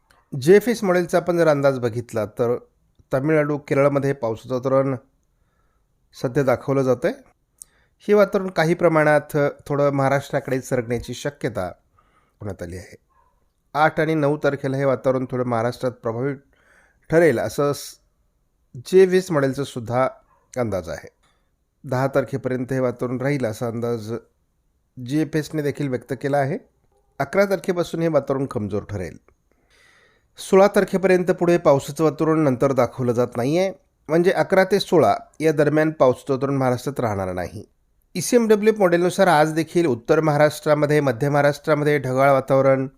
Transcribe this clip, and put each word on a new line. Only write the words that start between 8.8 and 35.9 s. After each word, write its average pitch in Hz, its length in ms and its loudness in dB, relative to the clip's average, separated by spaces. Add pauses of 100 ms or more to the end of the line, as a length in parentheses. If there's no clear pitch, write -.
थोडं 143 240 0
महाराष्ट्राकडे 135 680 -2
सरकण्याची 120 540 -6
शक्यता 107 520 -8 (720)
होण्यात 101 220 -10
आली 87 140 -12
आहे. - 200 -18 (800)
आठ 156 260 0
आणि 156 140 0
नऊ 147 220 0
तारखेला 139 400 -2
हे 139 80 -2
वातावरण 131 460 0
थोडं 123 140 -4
महाराष्ट्रात 120 480 -4
प्रभावी 117 420 -6 (760)
ठरेल, 156 280 4
असं 143 340 -2
स-, - 240 -14 (920)
जीएफएस 185 440 4
मॉडेलचा 139 340 -2
सुद्धा 123 440 -2 (480)
अंदाज 98 320 -4
आहे. 73 200 -12 (760)
दहा 131 220 -2
तारखेपर्यंत 127 640 -4
हे 131 60 -2
वातावरण 123 420 -4
राहील, 135 240 -2
असा 110 220 -6
अंदाज 117 460 -6 (960)
जीएफएसने 156 560 -4
देखील 143 260 -4
व्यक्त 127 240 -6
केला 139 260 -2
आहे. 143 200 -2 (600)
अकरा 185 260 0
तारखेपासून 175 580 -4
हे 165 60 0
वातावरण 135 380 -2
कमजोर 104 360 -6
ठरेल. 92 340 -10 (1200)
सोळा 190 280 4
तारखेपर्यंत 185 640 2
पुढे 175 280 2
पावसाचं 151 460 2
वातावरण 156 340 0
नंतर 135 340 2
दाखवलं 123 400 0
जात 117 240 0
नाहीये, 160 360 -2 (360)
म्हणजे 170 220 2
अकरा 185 340 2
ते 185 160 0
सोळा 131 360 4 (240)
या 156 120 2
दरम्यान 151 380 2